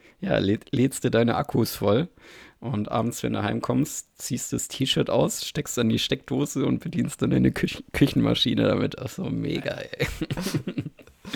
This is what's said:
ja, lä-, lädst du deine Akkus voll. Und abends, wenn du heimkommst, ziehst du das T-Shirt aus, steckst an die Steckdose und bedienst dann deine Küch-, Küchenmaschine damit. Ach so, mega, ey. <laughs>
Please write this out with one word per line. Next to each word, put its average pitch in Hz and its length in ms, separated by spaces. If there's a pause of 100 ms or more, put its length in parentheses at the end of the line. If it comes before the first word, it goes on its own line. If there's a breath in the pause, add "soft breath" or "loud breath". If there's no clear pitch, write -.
(220 soft breath)
ja, 190 160
lä-, 101 220 (120)
lädst 131 320
du 120 80
deine 117 240
Akkus - 400
voll. 104 320 (540 loud breath)
Und 107 280
abends, 120 320
wenn 120 120
du 104 100
heimkommst, 123 760
ziehst - 320
du - 40
das - 120
T-Shirt - 440
aus, 143 340
steckst - 320
an 117 120
die 113 100
Steckdose 135 640
und 127 140
bedienst - 420
dann 117 80
deine 127 220
Küch-, - 320 (100)
Küchenmaschine 117 680
damit. 104 340
Ach - 120
so, - 160
mega, - 500
ey. - 360
<laughs> - 760 (500)